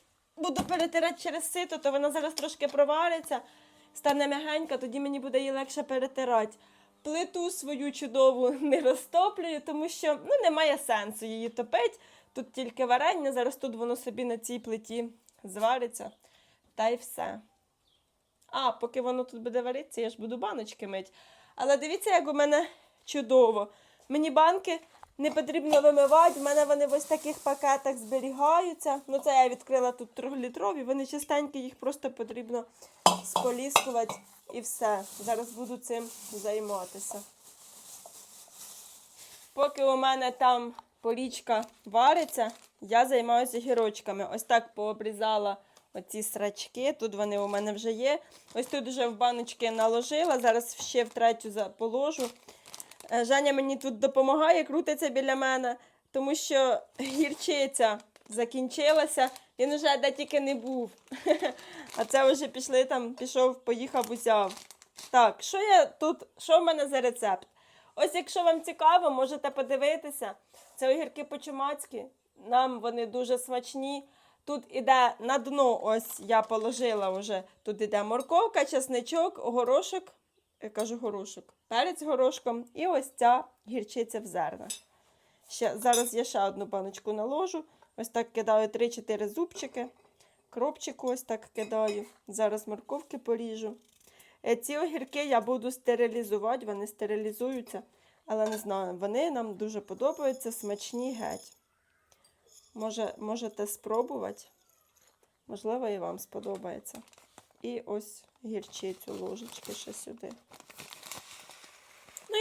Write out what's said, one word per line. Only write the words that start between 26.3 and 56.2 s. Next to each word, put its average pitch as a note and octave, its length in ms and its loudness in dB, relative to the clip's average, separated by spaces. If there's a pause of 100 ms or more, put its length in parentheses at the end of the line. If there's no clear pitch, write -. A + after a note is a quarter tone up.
в C#4 40 -2
мене C#4+ 220 4
вони C#4+ 220 4
в C4 60 -2
ось D4 120 2
таких D4+ 340 -2
пакетах C#4 580 0
зберігаються. C#4 1120 0
Ну, C4+ 120 0
це C4+ 240 6
я B3+ 60 4
відкрила B3+ 420 0
тут B3 220 -12
трьохлітрові, C4 680 -4
вони C4+ 220 -2
чистенькі, C#4+ 540 -2
їх B3+ 160 -10
просто C4 360 -4
потрібно A#3 540 -8 (600)
споліскувати B3 880 -2 (380)
і A#3+ 80 -10
все. G#3+ 420 -2 (160)
Зараз A#3 320 -4
буду A#3+ 260 -10
цим A#3 320 -8 (220)
займатися. G#3 880 -6 (2250)
Поки C#4+ 300 0
у C4+ 140 4
мене C4 340 2
там B3 420 2 (280)
порічка A#3 640 -2 (220)
вариться, B3 640 4 (300)
я A3+ 240 4
займаюся A#3+ 520 2
огірочками. A3 760 -2
Ось A3 100 -6
так A#3 300 2
пообрізала G#3+ 840 -2 (360)
оці G#3+ 300 -8
срачки, G#3 720 -4
тут A3 220 -6
вони G#3 240 -2
у G3+ 80 0
мене G#3 260 -2
вже A3+ 180 -4
є. B3+ 280 0 (340)
Ось C4+ 120 -4
тут C4+ 220 -6
вже B3+ 200 -2
в A3 100 -6
баночки A#3+ 540 0
наложила, B3 680 2
зараз A#3 400 2
ще A#3+ 240 0
в A3+ 60 -6
третю A3+ 420 0
за-, G3 180 -4
положу. B3+ 600 -2 (840)
Е, A#3 140 2
Женя C#4 280 4
мені C4+ 240 0
тут A#3+ 220 -6
допомагає, D4 640 4
крутиться D4+ 460 -2
біля C4 260 2
мене, C4 400 0 (360)
тому C#4 240 -2